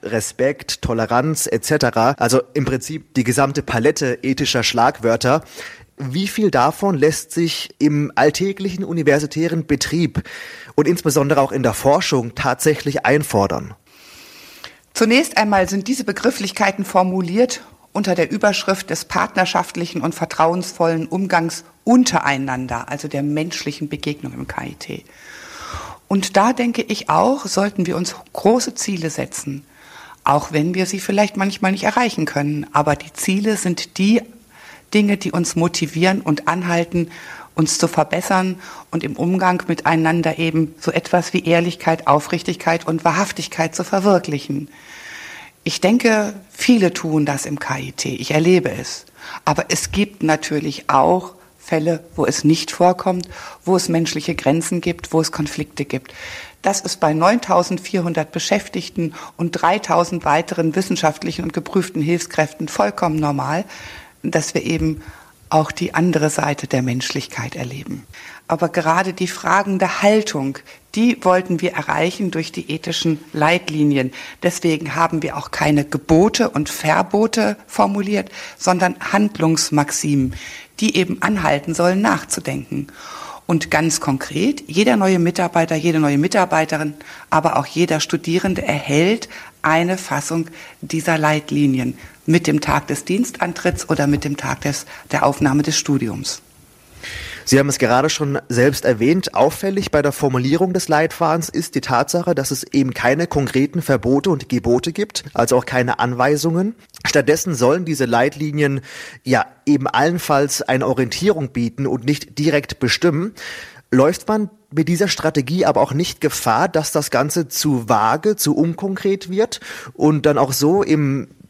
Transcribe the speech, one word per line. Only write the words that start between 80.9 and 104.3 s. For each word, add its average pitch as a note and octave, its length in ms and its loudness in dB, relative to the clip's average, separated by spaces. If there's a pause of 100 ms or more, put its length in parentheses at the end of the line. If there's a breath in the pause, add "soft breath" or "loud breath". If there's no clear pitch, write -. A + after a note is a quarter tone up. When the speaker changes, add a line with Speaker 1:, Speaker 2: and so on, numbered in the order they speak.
Speaker 2:
eben F#3 240 0
anhalten E3 520 0
sollen, F3+ 280 2
nachzudenken. - 840 -2 (580 loud breath)
Und E3 260 0
ganz D#3 300 2
konkret, D#3 640 -2
jeder G#3+ 300 4
neue F#3+ 220 4
Mitarbeiter, E3+ 560 2
jede D#3+ 240 2
neue C#3+ 180 4
Mitarbeiterin, D#3+ 800 0 (340 loud breath)
aber D#3 280 2
auch C#3 80 0
jeder D#3+ 360 0
Studierende E3+ 640 -2
erhält D3+ 640 0 (320 loud breath)
eine E3+ 360 2
Fassung D#3+ 500 -4 (340 loud breath)
dieser D#3+ 360 -2
Leitlinien D3 800 0 (280 loud breath)
mit E3 220 4
dem D3 120 2
Tag C#3+ 280 0
des C#3+ 180 -4
Dienstantritts F3 840 -2
oder D3 180 0
mit C#3+ 180 0
dem C#3+ 100 -2
Tag C3 260 -6
des, - 240 -4 (260 loud breath)
der D3 140 0
Aufnahme C#3+ 380 2
des D3+ 140 0
Studiums. - 640 -2 (1040 loud breath)
Speaker 1:
Sie C3+ 120 4
haben C#3 120 4
es C3+ 80 -2
gerade B2+ 320 4
schon C#3 300 -2 (100)
selbst B2+ 340 2
erwähnt, C3 500 2
auffällig G3 580 0
bei D3+ 100 2
der C#3+ 100 2
Formulierung C#3 640 0
des F3+ 160 -2
Leitfadens D#3+ 580 2
ist - 280 -6
die C#3+ 60 0
Tatsache, E3 540 0
dass C3+ 160 -2
es C3+ 120 -6
eben C3 300 0
keine C#3+ 340 2
konkreten C#3+ 540 0
Verbote C3+ 480 2
und D3 200 -2